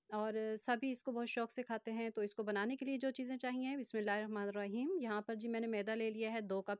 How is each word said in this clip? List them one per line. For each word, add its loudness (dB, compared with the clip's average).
और 0
सभी 2
इसको -2
बहुत 0
शौक 0
से -2
खाते -4
हैं। 0
तो 0
इसको -2
बनाने 2
के -4
लिए 0
जो 0
चीज़ें -2
चाहिए, 0
बिस्मिल्लाहिर्रहमानिर्रहीम। 0
यहाँ 0
पर -4
जी -4
मैंने 0
मैदा 2
ले 2
लिया 0
है 0
दो 0
कप -2